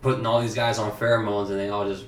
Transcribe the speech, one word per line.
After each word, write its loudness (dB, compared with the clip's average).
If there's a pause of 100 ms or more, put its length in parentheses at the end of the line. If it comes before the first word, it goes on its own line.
putting 0
all 4
these -2
guys 0
on -2
pheromones, 2
and -2
they -2
all -2
just -6